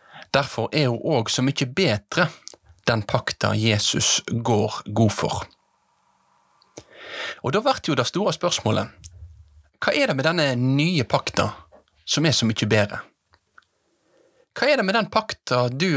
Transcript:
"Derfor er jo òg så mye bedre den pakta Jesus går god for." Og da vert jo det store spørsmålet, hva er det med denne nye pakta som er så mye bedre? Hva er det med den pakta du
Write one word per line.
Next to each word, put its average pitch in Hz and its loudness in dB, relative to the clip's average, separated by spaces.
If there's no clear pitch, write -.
"Derfor 131 -2
er 143 2
jo 117 -2
òg 113 0
så - 0
mye 135 0
bedre 147 0
den 113 2
pakta - -2
Jesus - 2
går 117 0
god 107 4
for." - -2
Og 131 -2
da 208 0
vert 269 0
jo - 0
det 120 2
store 185 0
spørsmålet, 107 -2
hva - 2
er 285 0
det 143 -2
med 135 -2
denne 151 0
nye 139 2
pakta - -2
som 151 0
er 147 4
så 120 2
mye 110 -2
bedre? 104 0
Hva 247 2
er 285 4
det 202 0
med 196 2
den 208 0
pakta 123 0
du 151 0